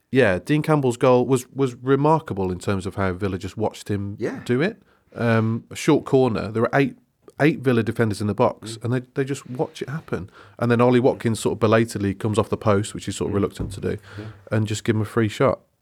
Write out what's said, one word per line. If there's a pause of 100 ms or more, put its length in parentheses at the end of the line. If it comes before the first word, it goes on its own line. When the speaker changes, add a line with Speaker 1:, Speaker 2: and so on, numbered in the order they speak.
(120)
Speaker 1:
yeah,
Dean
Campbell's
goal
was,
was
remarkable
in
terms
of
how
Villa
just
watched
him
Speaker 2:
Yeah.
Speaker 1:
do
it. (320)
Um,
a
short
corner.
There
were
eight, (420)
eight
Villa
defenders
in
the
box,
Speaker 2:
Mm.
Speaker 1:
and
they, (140)
they
just
watch
it
happen. (300)
And
then
Ollie
Watkins
sort
of
belatedly
comes
off
the
post,
which
he's
sort
of
Speaker 2:
Mm.
Speaker 1:
reluctant
to
do, (220)
Speaker 2:
Yeah. (260)
Speaker 1:
and
just
give
him
a
free
shot. (220)